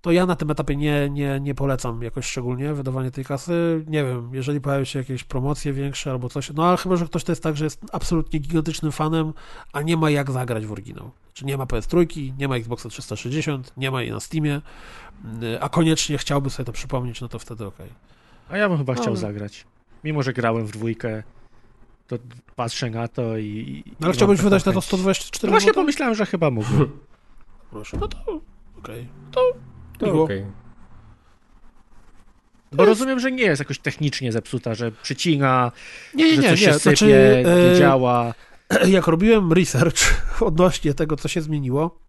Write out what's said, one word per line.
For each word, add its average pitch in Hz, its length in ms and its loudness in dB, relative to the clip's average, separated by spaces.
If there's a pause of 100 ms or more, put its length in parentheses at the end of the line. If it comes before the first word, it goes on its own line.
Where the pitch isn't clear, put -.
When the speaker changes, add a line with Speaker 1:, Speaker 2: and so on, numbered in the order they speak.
Speaker 1:
to 170 120 0
ja 180 140 4
na 180 100 0
tym 151 140 -4
etapie 143 260 -2
nie, 143 340 0
nie, 139 300 -4
nie 139 140 -4
polecam 131 480 -2
jakoś 120 240 -6
szczególnie 127 480 -4
wydawania 131 360 -4
tej 131 140 -10
kasy. 165 640 -2
Nie 151 160 0
wiem, 123 280 -6
jeżeli 135 280 -4
pojawią 139 240 -2
się 139 140 -8
jakieś 127 260 -8
promocje 139 480 -4
większe 135 380 -6
albo 127 180 -6
coś, 135 260 -8
no 160 140 0
ale 180 80 4
chyba, 185 200 0
że 170 100 -2
ktoś 160 180 -6
to 180 80 -2
jest 160 100 -4
tak, 156 140 -2
że 151 80 -4
jest - 160 -6 (120)
absolutnie 156 480 -2
gigantycznym 156 520 -4
fanem, 156 400 -2 (400)
a 143 100 -6
nie 165 140 0
ma 156 140 2
jak 143 200 0
zagrać 123 360 -4
w 104 60 -8
oryginał. 104 380 -14 (220)
Czy - 120 -18
nie 139 120 -4
ma 135 100 -6
P 123 100 -2
S 107 100 -4
trójki, 156 520 0
nie 139 100 -2
ma 131 80 -2
Xboxa 117 320 -8
trzysta - 280 -12
sześćdziesiąt, 139 600 -6
nie 131 140 -4
ma 131 120 -4
jej 117 80 -6
na 107 100 -8
Steamie, 151 400 -2 (840)
y, 113 180 -4
a 139 80 -6
koniecznie 160 500 0
chciałby 139 320 -2
sobie 131 160 -8
to 117 60 -10
przypomnieć, 123 480 -6
no 123 80 -12
to 117 100 -12
wtedy 110 280 -14
okej. 95 220 -16 (600)
Speaker 2:
A 185 60 -8
ja 208 120 0
bym 175 100 0
chyba 131 160 -2
chciał 226 120 -2
Speaker 1:
Ale 117 100 0
Speaker 2:
zagrać. 104 500 -8 (380)
Mimo, 151 180 -2
że 127 100 -2
grałem 113 340 0
w 104 40 -10
dwójkę, 110 520 -6 (840)
to 123 100 -10 (400)
patrzę 117 340 -6
na 117 180 -6
to 113 280 -4
i, 110 100 -6
i 117 380 -10 (160)
Speaker 1:
No 151 60 -2
ale 180 80 2
Speaker 2:
i - 20 -4
Speaker 1:
chciałbyś 202 220 4
Speaker 2:
mam - 0 -
taką 160 120 0
Speaker 1:
wydać 190 140 4
na 196 80 2
to 185 80 0
Speaker 2:
chęć. - 40 -6
Speaker 1:
sto - 120 -2
dwadzieścia 185 340 -2
cztery - 200 -4
Speaker 2:
No - 20 4
właśnie 415 200 6
Speaker 1:
złote? - 80 2
Speaker 2:
pomyślałem, 285 340 0
że 208 120 -2
chyba 165 240 0
mógłbym. 131 480 0 (340)
Speaker 1:
<laughs> - 380 -20
Proszę, - 300 -12
no 403 80 -2
to - 100 -10 (600)
okej. 120 300 -16 (220)
To 508 100 -2 (580)
Speaker 3:
To 233 80 -2
Speaker 1:
miło. 160 180 4
Speaker 3:
okej. 101 220 -6 (2250)
Speaker 2:
Bo 139 40 -6
Speaker 1:
To - 60 6
jest - 60 8 (120)
Speaker 2:
rozumiem, 262 200 -2
że 262 120 -2
nie 254 120 -2
jest 147 160 2
jakoś 139 180 -6
technicznie 135 540 -4
zepsuta, 113 420 -4
że 113 180 -6
przycina, 131 800 0 (420)
Speaker 1:
Nie, 294 100 4
nie, 320 120 6
Speaker 2:
że - 60 4
Speaker 1:
nie, 233 60 4
Speaker 2:
coś 170 120 4
Speaker 1:
nie. 208 60 6
Speaker 2:
się 160 120 6
Speaker 1:
Znaczy, 147 200 4
Speaker 2:
sypie, 135 460 8
nie 175 280 8
Speaker 1:
e, 180 60 6
Speaker 2:
działa. 127 560 4 (240)
Speaker 1:
<clears throat> - 300 2
Jak 190 180 6
robiłem 185 460 4
research 160 480 4 (240)
<laughs> - 160 0
odnośnie 170 540 2
tego, 151 220 -2
co 143 120 -6
się 175 120 -2
zmieniło 147 580 -2 (100)